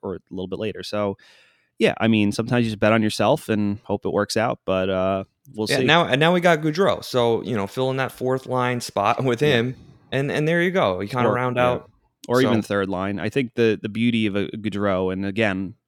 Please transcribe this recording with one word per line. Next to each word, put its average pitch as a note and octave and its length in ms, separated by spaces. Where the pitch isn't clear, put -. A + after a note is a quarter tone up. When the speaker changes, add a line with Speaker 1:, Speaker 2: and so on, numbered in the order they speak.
Speaker 1:
or G2 140
a - 20
little F#2 180
bit F#2 120
later. F#2 240
So, G#2 340
yeah, - 180
I A2+ 100
mean, G#2+ 240
sometimes A#2 340
you A2+ 60
just G#2 80
bet G#2+ 140
on A2+ 80
yourself G#2+ 480
and G#2 340
hope - 220
it F2 80
works G#2 240
out, A#2+ 260
but, F#2+ 260
uh, F#2+ 340
we'll G#2+ 160
Speaker 2:
Yeah, C#3 100
Speaker 1:
see. C3 60
Speaker 2:
now, E3 200
and C3+ 140
now E3 140
we F3+ 60
got E3+ 220
Gaudreau, D#3 420
so, A#2 380
you - 160
know, G2 100
fill C3 240
in C3 60
that C3 160
fourth C3 320
line B2 340
spot G#2+ 440
<laughs> C3 60
with A#2 120
Speaker 1:
Yeah. D3 80
Speaker 2:
him, B2 260
and, C3+ 180
and D3 160
there E3+ 140
you F3+ 100
go. G#2+ 300
You G2+ 80
kinda B2 180
Speaker 1:
Or, G#2+ 60
Speaker 2:
round B2 240
Speaker 1:
yeah. B2 140
Speaker 2:
out. - 200
Speaker 1:
Or B2 140
even A#2+ 220
Speaker 2:
So - 60
Speaker 1:
third G2 200
line. G2 300
I F#2+ 100
think B2+ 240
the, A2+ 260
the G#2+ 80
beauty A2+ 380
of G2 100
a G2+ 120
Gaudreau, G2 640
and G2 140
again, G2 480